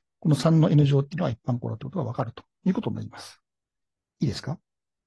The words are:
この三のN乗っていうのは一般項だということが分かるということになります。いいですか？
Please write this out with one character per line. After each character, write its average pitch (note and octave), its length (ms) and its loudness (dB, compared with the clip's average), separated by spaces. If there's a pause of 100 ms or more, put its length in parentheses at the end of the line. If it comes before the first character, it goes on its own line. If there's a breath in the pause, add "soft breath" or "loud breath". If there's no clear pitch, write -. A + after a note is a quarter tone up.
(200)
こ - 80 0
の D3+ 80 4
三 D#3+ 240 4
の D3+ 100 4
N D3 160 6
乗 C#3 140 4
っ C#3+ 40 0
て C#3+ 100 -12
い D#3 40 -6
う - 0 -
の F3+ 60 -2
は C3+ 60 -2
一 A2+ 140 -8
般 B2 140 -2
項 A#2+ 120 -8
だ A2+ 60 -6
と C3 100 -12
い - 20 -10
う - 20 -12
こ F#3 80 -8
と C#3 60 -4
が A2 80 -6
分 - 40 -14
か B2+ 80 -4
る A2+ 80 -10
と - 120 -20 (200)
い F#3 60 0
う F#3+ 40 -2
こ A3+ 80 -6
と - 80 -6
に G2+ 60 -6
な G#2+ 60 -10
り G#2 60 -12
ま - 100 -20
す。 - 220 -20 (800)
い D#3+ 60 0
い - 20 0
で G2+ 60 -2
す - 80 -12
か？ - 180 -8 (460)